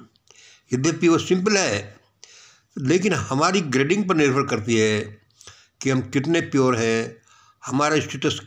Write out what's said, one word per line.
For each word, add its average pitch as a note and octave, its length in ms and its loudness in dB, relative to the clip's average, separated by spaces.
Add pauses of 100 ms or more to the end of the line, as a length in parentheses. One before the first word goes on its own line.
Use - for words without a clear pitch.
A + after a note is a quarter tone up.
(720)
यद्यपि D#3+ 360 0
वो E3 100 4
सिंपल F#3+ 380 0
है, G#2+ 440 -4 (800)
लेकिन F3 340 2
हमारी D3+ 480 0
ग्रेडिंग D3+ 480 0
पर F#3 60 2
निर्भर C#3+ 280 2
करती A2+ 340 -2
है G#2+ 260 2 (800)
कि C3+ 80 -2
हम C3 100 0
कितने D3+ 400 0
प्योर C3 360 2
हैं, A2+ 460 -2 (440)
हमारा D3 340 0
स्टेटस C3+ 460 -4